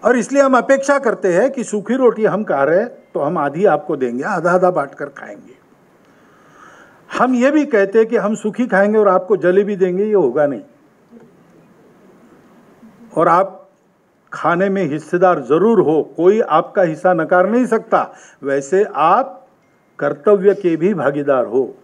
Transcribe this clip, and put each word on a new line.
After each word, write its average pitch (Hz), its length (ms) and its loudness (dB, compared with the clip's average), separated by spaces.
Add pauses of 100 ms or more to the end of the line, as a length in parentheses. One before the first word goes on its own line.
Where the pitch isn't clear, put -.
और 247 120 4
इसलिए 262 260 0
हम 262 140 4
अपेक्षा 269 420 2
करते 196 340 -2
हैं 214 180 2
कि 233 120 -8
सूखी 208 320 -4
रोटी 233 300 2
हम 190 180 0
खा 151 200 0
रहे 160 160 2
हैं, 240 100 -4
तो - 300 -12
हम 156 180 -2
आधी 151 280 -2
आपको 156 300 0
देंगे, 127 280 -4
आधा 175 280 -2
आधा 180 200 2
बांट 147 240 -6
कर 147 100 -10
खाएंगे। - 480 -20 (1600)
हम 254 180 0
ये 247 160 2
भी 294 140 2
कहते 202 340 0
हैं 220 80 2
कि 233 100 -2
हम 208 180 -2
सूखी 214 320 -4
खाएंगे 208 300 2
और 208 100 4
आपको 185 300 2
जलेबी 190 380 2
देंगे, 185 300 0
ये 214 80 -2
होगा 147 340 2
नहीं। 123 140 -6 (2500)
और 165 100 2
आप 175 420 -2 (640)
खाने 175 360 -2
में 196 140 -2
हिस्सेदार 170 560 -2
जरूर 170 400 2
हो, 151 380 0
कोई 190 240 2
आपका 175 400 -2
हिस्सा 175 320 0
नकार 180 360 0
नहीं 240 160 0
सकता। 202 480 -2 (300)
वैसे 139 420 0 (100)
आप 180 520 0 (520)
कर्तव्य 190 540 2
के 180 220 -2
भी 175 180 0
भागीदार 139 520 0
हो 113 380 -4